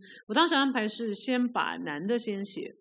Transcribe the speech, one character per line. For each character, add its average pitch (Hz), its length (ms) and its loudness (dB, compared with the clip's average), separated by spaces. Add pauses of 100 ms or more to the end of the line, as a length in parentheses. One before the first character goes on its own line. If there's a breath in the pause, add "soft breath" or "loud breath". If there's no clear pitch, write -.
(280 loud breath)
我 214 60 -4
当 311 120 6
时 330 100 4
安 269 180 4
排 220 140 2
是 214 260 -2
先 247 340 0
把 175 300 -2
难 160 280 -6
的 233 120 2
先 208 260 -4
写。 - 380 -8